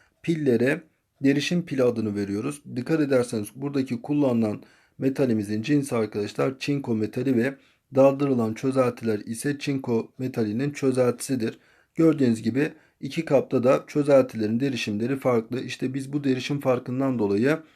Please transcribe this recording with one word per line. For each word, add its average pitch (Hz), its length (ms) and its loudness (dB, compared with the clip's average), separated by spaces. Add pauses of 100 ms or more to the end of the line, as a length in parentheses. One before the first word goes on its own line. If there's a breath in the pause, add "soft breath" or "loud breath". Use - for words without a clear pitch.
(220 soft breath)
pillere 147 600 2 (400)
derişim 143 440 2
pili 131 160 -2
adını 110 340 0
veriyoruz. 101 460 -4 (140)
Dikkat 156 240 0
ederseniz 123 540 0
buradaki 135 480 -4
kullanılan 120 600 0 (360 soft breath)
metalimizin 113 640 0
cinsi 135 340 0
arkadaşlar 113 600 -2
çinko 143 360 -4
metali 120 420 0
ve 123 180 0 (400 soft breath)
daldırılan 135 600 4
çözeltiler 120 640 0
ise 139 400 -6
çinko 123 600 -2
metalinin 123 520 -2
çözeltisidir. 127 880 0 (360 soft breath)
Gördüğünüz 139 480 4
gibi 127 300 0 (280 loud breath)
iki 151 240 -6
kapta 131 400 2
da 143 220 4
çözeltilerin 131 760 2
derişimleri 120 560 -2
farklı. 120 440 0
İşte 127 340 -6
biz 135 180 -8
bu 147 120 -4
derişim 135 360 -2
farkından 127 580 0
dolayı 110 400 2 (180 soft breath)